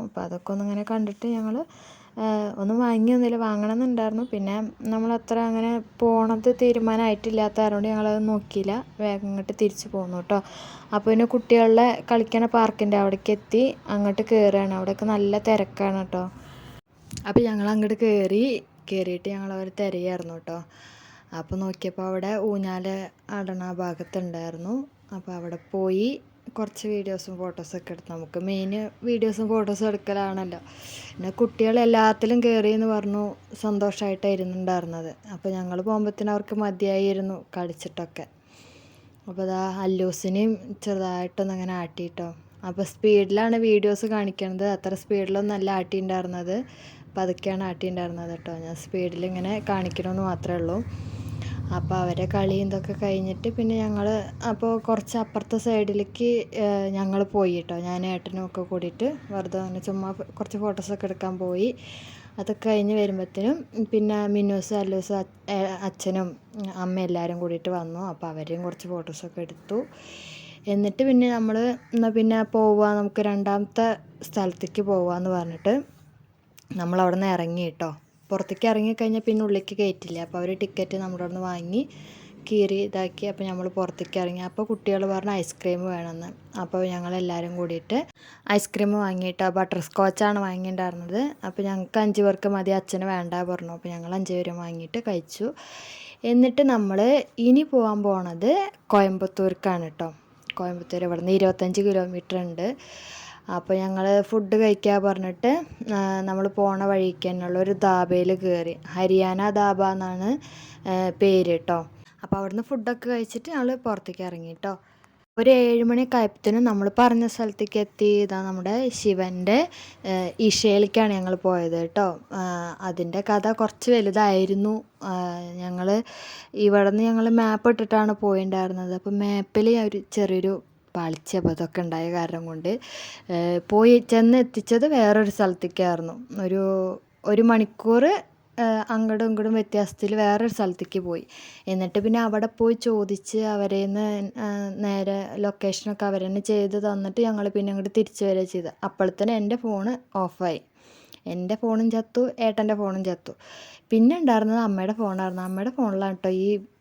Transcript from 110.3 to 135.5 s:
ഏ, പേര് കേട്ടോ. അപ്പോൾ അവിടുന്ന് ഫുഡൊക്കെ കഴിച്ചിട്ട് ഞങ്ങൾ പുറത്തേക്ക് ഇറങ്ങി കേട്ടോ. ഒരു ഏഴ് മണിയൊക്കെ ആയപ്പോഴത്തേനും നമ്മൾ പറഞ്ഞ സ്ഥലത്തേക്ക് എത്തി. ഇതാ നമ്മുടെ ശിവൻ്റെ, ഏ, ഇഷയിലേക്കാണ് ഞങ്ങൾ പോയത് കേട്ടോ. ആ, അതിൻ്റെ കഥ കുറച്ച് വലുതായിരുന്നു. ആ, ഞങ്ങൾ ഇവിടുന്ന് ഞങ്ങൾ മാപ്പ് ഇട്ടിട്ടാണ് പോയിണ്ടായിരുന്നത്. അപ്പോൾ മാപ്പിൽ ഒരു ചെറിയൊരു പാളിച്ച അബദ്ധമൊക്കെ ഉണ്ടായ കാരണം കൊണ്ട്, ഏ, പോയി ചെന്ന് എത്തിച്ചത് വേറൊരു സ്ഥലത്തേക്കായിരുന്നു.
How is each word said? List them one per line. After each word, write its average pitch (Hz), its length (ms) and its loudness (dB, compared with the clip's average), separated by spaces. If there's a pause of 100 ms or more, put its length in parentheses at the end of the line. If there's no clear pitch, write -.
ഏ, 185 220 0
പേര് 185 400 4
കേട്ടോ. 170 280 0 (420)
അപ്പോൾ - 160 -4
അവിടുന്ന് 196 260 -4
ഫുഡൊക്കെ 240 460 -6
കഴിച്ചിട്ട് 233 420 -6
ഞങ്ങൾ 254 260 -2
പുറത്തേക്ക് 196 460 -6
ഇറങ്ങി 170 260 -10
കേട്ടോ. 185 260 -8 (640)
ഒരു 226 120 6
ഏഴ് 240 340 6
മണിയൊക്കെ 247 320 2
ആയപ്പോഴത്തേനും 220 480 2
നമ്മൾ 202 220 2 (120)
പറഞ്ഞ 240 280 6
സ്ഥലത്തേക്ക് 220 540 -4
എത്തി. 208 300 2 (120)
ഇതാ 190 200 -2
നമ്മുടെ 190 500 -2
ശിവൻ്റെ, 185 640 2 (460)
ഏ, 190 80 -2 (280)
ഇഷയിലേക്കാണ് 208 720 4
ഞങ്ങൾ 185 220 -2
പോയത് 175 460 0
കേട്ടോ. 185 280 0 (240)
ആ, 190 100 -4 (380)
അതിൻ്റെ 180 400 -4
കഥ 208 320 2
കുറച്ച് 220 380 0
വലുതായിരുന്നു. 202 840 4 (280)
ആ, 190 100 -6 (440)
ഞങ്ങൾ 180 320 -4 (640)
ഇവിടുന്ന് 202 480 6
ഞങ്ങൾ 226 260 4
മാപ്പ് 226 400 4
ഇട്ടിട്ടാണ് 214 520 4
പോയിണ്ടായിരുന്നത്. 190 720 0
അപ്പോൾ 185 160 -6
മാപ്പിൽ 202 680 2
ഒരു 208 220 -2 (100)
ചെറിയൊരു 190 440 2 (400)
പാളിച്ച 165 420 -4
അബദ്ധമൊക്കെ 170 440 0
ഉണ്ടായ 165 320 -4
കാരണം 165 340 -4
കൊണ്ട്, 165 240 -6 (600)
ഏ, 180 60 -2 (320)
പോയി 226 300 10 (100)
ചെന്ന് 233 300 8
എത്തിച്ചത് 240 500 2
വേറൊരു 214 420 6
സ്ഥലത്തേക്കായിരുന്നു. 175 840 0 (280)